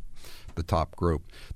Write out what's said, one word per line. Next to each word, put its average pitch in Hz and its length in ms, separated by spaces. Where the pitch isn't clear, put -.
the 82 80
top 80 320
group. 82 360